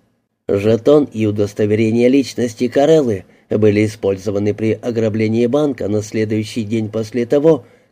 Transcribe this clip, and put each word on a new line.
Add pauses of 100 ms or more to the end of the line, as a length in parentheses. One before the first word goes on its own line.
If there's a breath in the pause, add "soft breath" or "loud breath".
(480)
Жетон
и
удостоверение
личности
Кареллы (240 soft breath)
были
использованы
при
ограблении
банка
на
следующий
день
после
того, (260 soft breath)